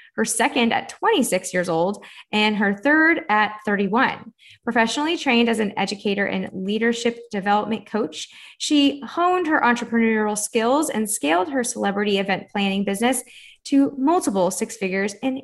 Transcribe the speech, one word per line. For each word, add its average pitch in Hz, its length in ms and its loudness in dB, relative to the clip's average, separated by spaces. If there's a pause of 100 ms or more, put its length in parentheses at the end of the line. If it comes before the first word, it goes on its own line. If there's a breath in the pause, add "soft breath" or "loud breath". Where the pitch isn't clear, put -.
(140 loud breath)
her 220 100 -2
second 240 480 0
at - 160 -2
twenty-six 247 640 0
years 180 140 0
old, 180 360 -2 (280 loud breath)
and 214 240 2
her 202 200 0
third 311 520 4
at 208 360 2
thirty-one. 208 680 -2 (320 soft breath)
Professionally 240 520 0
trained 240 320 2
as 226 100 0
an 214 180 -2
educator 202 500 -2
and 190 260 -6
leadership 233 640 -2 (120)
development 208 560 0
coach, - 420 -6 (300 loud breath)
she 285 420 2
honed 349 460 0
her 311 140 2
entrepreneurial 226 800 0
skills 254 520 0
and 220 200 -4
scaled 330 380 0
her 269 160 -2
celebrity 202 540 -2
event 196 320 -2
planning 196 340 0
business 233 400 0 (400 loud breath)
to 277 320 4
multiple 262 540 2
six 220 260 -6
figures 196 380 -2
in 262 300 -4